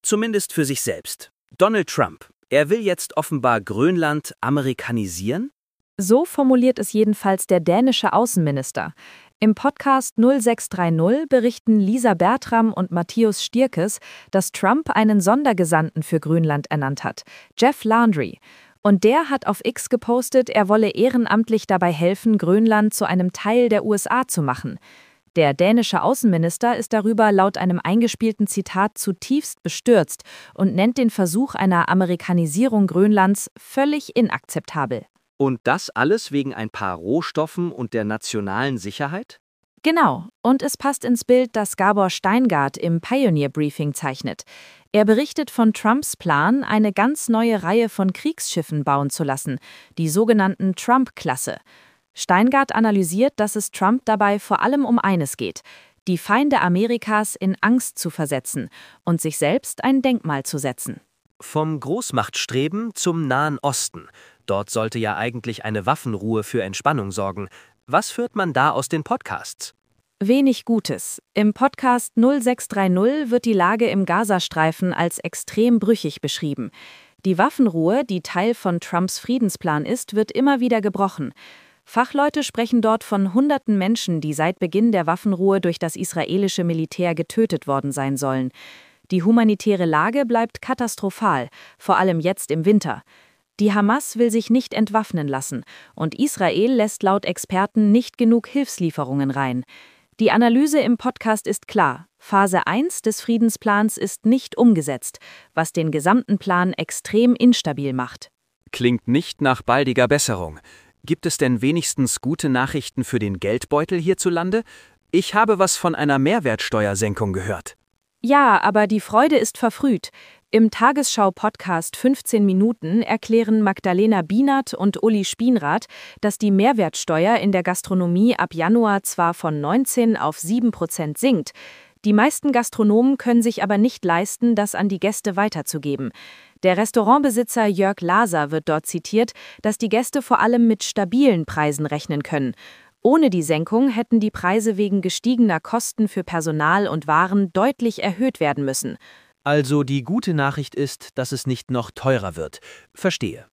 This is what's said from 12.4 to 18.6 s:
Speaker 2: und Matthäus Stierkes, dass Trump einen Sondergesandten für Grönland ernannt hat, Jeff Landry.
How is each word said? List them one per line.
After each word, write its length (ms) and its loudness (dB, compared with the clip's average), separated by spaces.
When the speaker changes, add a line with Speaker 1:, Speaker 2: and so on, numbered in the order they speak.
Speaker 2:
und 200 -4
Matthäus 520 0
Stierkes, 540 -2
dass 220 0
Trump 380 0
einen 300 4
Sondergesandten 840 2
für 160 -2
Grönland 500 0
ernannt 320 -4
hat, 200 -8
Jeff 240 2
Landry. 560 2